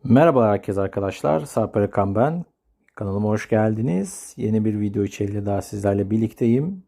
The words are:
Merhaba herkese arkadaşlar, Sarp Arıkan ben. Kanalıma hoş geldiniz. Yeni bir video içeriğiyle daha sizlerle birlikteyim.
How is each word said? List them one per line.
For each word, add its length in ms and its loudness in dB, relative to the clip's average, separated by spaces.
Merhaba 400 6
herkese 320 -2
arkadaşlar, 600 -2
Sarp 360 -4
Arıkan 380 0
ben. 300 0
Kanalıma 340 -4
hoş 200 -2
geldiniz. 880 -2
Yeni 280 0
bir 160 0
video 240 -2
içeriğiyle 420 -4
daha 160 -2
sizlerle 480 -2
birlikteyim. 760 0